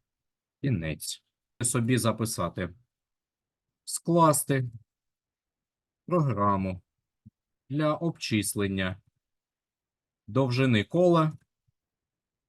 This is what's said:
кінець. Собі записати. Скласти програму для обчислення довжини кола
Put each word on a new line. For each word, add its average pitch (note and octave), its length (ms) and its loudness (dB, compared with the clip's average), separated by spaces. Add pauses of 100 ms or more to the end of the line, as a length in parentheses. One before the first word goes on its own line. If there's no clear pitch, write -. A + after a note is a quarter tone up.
(600)
кінець. D#2+ 640 -4 (380)
Собі A#2+ 360 0
записати. G2 760 -4 (1120)
Скласти D3 840 2 (1400)
програму G2+ 760 0 (880)
для D3+ 240 0
обчислення G2+ 1080 -2 (1300)
довжини B2 560 2
кола E3 540 2 (1120)